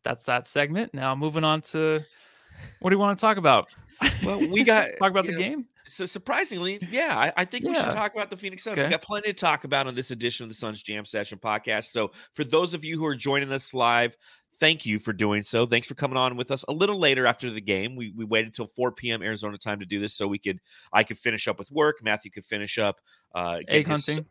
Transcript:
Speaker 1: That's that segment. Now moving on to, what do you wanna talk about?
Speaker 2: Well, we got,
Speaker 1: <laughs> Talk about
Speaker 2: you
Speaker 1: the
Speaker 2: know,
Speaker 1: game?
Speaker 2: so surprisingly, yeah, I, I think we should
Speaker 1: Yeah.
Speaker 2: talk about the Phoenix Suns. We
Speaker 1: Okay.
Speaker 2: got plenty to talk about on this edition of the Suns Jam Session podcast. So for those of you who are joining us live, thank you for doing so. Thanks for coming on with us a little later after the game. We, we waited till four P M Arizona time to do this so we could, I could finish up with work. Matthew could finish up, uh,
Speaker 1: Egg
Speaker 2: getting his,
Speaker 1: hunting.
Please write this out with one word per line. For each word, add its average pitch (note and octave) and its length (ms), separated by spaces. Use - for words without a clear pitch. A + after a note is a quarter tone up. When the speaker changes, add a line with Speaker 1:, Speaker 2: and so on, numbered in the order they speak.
Speaker 1:
That's - 220
that B2 200
segment. D3 480
Now C3 220
moving D#3 280
on D#3 160
to, D#3 320
what F#3 100
do F#3+ 40
you G3 60
wanna G3+ 160
talk G#3+ 200
about? C#3+ 320
Speaker 2:
Well, G3 140
we G#3+ 140
got, A3 300
Speaker 1:
<laughs> - 40
Talk F#3+ 120
about F#3 140
Speaker 2:
you F3 80
Speaker 1:
the E3 60
Speaker 2:
know, F3+ 100
Speaker 1:
game? C#4 180
Speaker 2:
so - 200
surprisingly, G#3 720
yeah, C4 260
I, C#3 220
I F#3 80
think A#3 200
we E4+ 80
should D#4+ 120
Speaker 1:
Yeah. - 80
Speaker 2:
talk G#3 200
about G#3 160
the F#3 60
Phoenix F#3+ 280
Suns. G#3 120
We C#3+ 60
Speaker 1:
Okay. D3+ 80
Speaker 2:
got D#3+ 120
plenty G#3 260
to G3+ 60
talk D#3 300
about C#3 220
on B2+ 80
this C3 160
edition A#2+ 340
of A2+ 60
the A2 40
Suns G#2+ 280
Jam G#2+ 220
Session G2+ 340
podcast. G#2+ 480
So A2 260
for D3+ 120
those E3 300
of D#3 100
you D#3+ 140
who D#3 80
are C#3+ 80
joining C#3 380
us C3 200
live, A#2+ 440
thank D#3 280
you G#2+ 140
for G#2+ 140
doing G#2 300
so. A#2 240
Thanks A#2+ 200
for C3+ 80
coming C3 240
on B2+ 180
with B2 140
us C3+ 180
a C#3 40
little G3 260
later C3+ 280
after A#2+ 240
the G#2+ 100
game. G2+ 360
We, A2+ 180
we A2+ 100
waited A2 280
till A2 140
four B2 260
P B2 180
M A2+ 120
Arizona G#2 360
time G#2 220
to F#2+ 60
do G2+ 140
this G2+ 140
so G2+ 140
we G2+ 100
could, F#2 220
I G#2+ 100
could G#2+ 160
finish A2 300
up F2+ 100
with G2 120
work. D3+ 320
Matthew G#2+ 280
could - 140
finish G#2 340
up, G2+ 220
uh, F2 340
Speaker 1:
Egg D3 180
Speaker 2:
getting E3 60
his, D3 140
Speaker 1:
hunting. D3+ 240